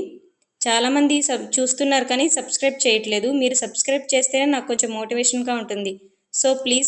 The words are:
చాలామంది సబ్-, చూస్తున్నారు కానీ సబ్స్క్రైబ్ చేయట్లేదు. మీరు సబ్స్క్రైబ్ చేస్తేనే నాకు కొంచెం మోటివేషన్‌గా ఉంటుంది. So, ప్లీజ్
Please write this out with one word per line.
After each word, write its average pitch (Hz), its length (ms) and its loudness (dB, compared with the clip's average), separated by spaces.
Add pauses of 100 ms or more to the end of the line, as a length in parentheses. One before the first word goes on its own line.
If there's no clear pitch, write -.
(640)
చాలామంది 262 500 4 (140)
సబ్-, 220 180 -4 (120)
చూస్తున్నారు 262 520 2
కానీ 262 140 2 (120)
సబ్స్క్రైబ్ 269 480 -2
చేయట్లేదు. 214 440 2 (120)
మీరు 254 220 2
సబ్స్క్రైబ్ 269 500 -2
చేస్తేనే 262 420 2
నాకు 247 160 -4
కొంచెం 226 280 -2
మోటివేషన్‌గా 240 600 -2
ఉంటుంది. 202 320 -6 (460)
So, 269 120 2 (140)
ప్లీజ్ 254 220 2